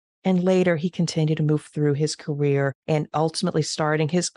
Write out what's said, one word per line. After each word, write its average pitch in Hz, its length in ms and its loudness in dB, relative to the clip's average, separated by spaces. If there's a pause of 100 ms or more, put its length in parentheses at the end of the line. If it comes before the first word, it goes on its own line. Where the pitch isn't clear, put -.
(260)
And 180 180 2
later, 180 320 4
he 165 140 -2
continued 160 480 0
to 156 60 0
move 151 300 0
through 147 200 2
his 151 240 -2
career 143 560 0 (120)
and 156 280 0
ultimately 160 480 -2
starting 156 480 -2
his 175 280 -2